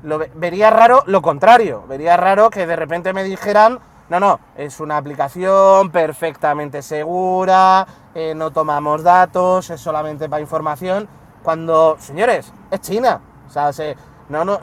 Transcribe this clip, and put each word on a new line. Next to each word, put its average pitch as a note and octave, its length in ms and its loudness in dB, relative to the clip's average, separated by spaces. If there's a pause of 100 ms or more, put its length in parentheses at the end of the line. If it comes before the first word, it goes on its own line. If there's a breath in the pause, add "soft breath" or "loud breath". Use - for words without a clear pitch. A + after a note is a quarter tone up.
lo D3+ 160 -6
ve-, D#3 160 -8
vería F3 360 2
raro A#3 360 6
lo F#3 160 0
contrario, D#3+ 640 2
vería D#3 280 0
raro G3 340 4
que F#3+ 160 -6
de E3 80 -2
repente E3 380 -6
me F#3+ 100 -6
dijeran, G#3 560 0 (300)
"No, F3 100 -2
no, G3 220 2 (160)
es C#3+ 240 -14
una D3+ 160 -6
aplicación F3+ 960 0
perfectamente D3+ 920 -4
segura, F#3 1040 0 (260 loud breath)
eh, D#3+ 220 -8
no D#3 160 -6
tomamos D3+ 540 -2
datos, F3+ 680 2
es D#3+ 100 -12
solamente D3+ 480 -8
para D3+ 120 -6
información", D#3+ 680 -6 (360)
cuando, D#3+ 560 2
señores, F3 520 -4 (200)
es G3+ 80 -6
China. G#3+ 400 -2 (260)
O - 40 -20
sea, D3 220 -2
se, D3+ 240 -10 (340 soft breath)
no, D3+ 140 -4
no, G3 180 -4